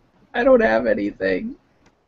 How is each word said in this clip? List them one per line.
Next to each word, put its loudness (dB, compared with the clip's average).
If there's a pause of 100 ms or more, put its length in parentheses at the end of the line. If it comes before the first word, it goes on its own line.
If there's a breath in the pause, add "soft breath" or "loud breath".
(340)
I -4
don't 4
have 0
anything. -4 (520)